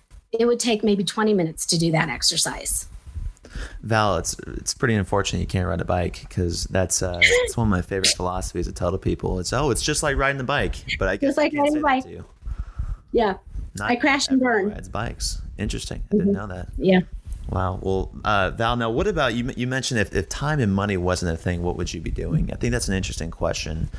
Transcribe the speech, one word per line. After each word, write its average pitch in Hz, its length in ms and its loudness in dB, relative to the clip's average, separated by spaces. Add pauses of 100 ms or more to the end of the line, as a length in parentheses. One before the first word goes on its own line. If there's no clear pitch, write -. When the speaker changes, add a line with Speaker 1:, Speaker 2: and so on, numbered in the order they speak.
(320)
Speaker 1:
it 226 140 4
would 240 120 4
take 233 240 0
maybe 202 220 4
twenty 214 300 2
minutes 165 320 0
to 170 120 2
do 165 140 4
that 156 160 2
exercise. - 800 0 (960)
Speaker 2:
Val, 107 340 4
it's, - 180 -2 (120)
it's - 260 -6
pretty 120 220 2
unfortunate 98 460 2
you 87 60 -2
can't 90 220 0
ride 87 140 -2
a - 20 -2
bike 87 460 -2
'cause 87 400 -2
that's, 95 320 0
uh, 87 160 -4
Speaker 1:
<laughs> 85 40 2
Speaker 2:
it's 494 320 2
one 113 120 2
of 107 40 4
my 90 120 2
favorite 95 340 0
philosophies 90 500 -4
to 95 60 -6
tell 90 200 0
to 95 40 0
people. 90 440 -2
It's, - 120 -4
"Oh, 139 180 2
it's - 120 0
just 151 200 0
like 139 140 2
riding 139 220 2
the 127 60 -4
bike," 127 320 0 (220)
but 95 100 2
I 95 80 2
guess 277 120 2
Speaker 1:
Just 285 80 2
like 302 160 2
Speaker 2:
I 302 40 -4
can't 285 40 2
Speaker 1:
riding 294 140 4
Speaker 2:
say 302 40 2
Speaker 1:
a 294 40 -2
Speaker 2:
that 311 40 2
Speaker 1:
bike. 262 180 2
Speaker 2:
to - 60 -14
you. - 140 -12 (880)
Speaker 1:
Yeah. 208 220 4 (400)
Speaker 2:
Not 208 160 -2
Speaker 1:
I 247 60 2
crash 277 320 2
and 269 120 4
Speaker 2:
everyone 220 280 2
Speaker 1:
burn. 208 40 -4
Speaker 2:
rides 92 160 -10
bikes. - 540 -4 (160)
Interesting. - 520 -4
I 202 60 2
didn't 190 160 4
Speaker 1:
Mm-hmm. - 20 4
Speaker 2:
know 107 120 -4
that. 90 220 -8 (100)
Speaker 1:
Yeah. 185 220 6 (500)
Speaker 2:
Wow. 95 320 0
Well, 95 280 0 (140)
uh, 98 320 2
Val, 117 200 2
now 117 120 0
what 143 180 0
about, 151 280 2
you, 120 200 -2
you 123 120 -2
mentioned 127 340 0
if, - 160 0
if 95 140 0
time 147 300 0
and 104 120 4
money 98 240 2
wasn't 87 360 2
a 82 40 -2
thing, 87 260 -2
what 87 140 0
would 87 160 -4
you 87 80 -6
be 82 100 -4
doing? 85 400 0
I - 60 -6
think 120 160 0
that's 120 160 0
an 98 60 0
interesting 92 360 -2
question, 82 680 -4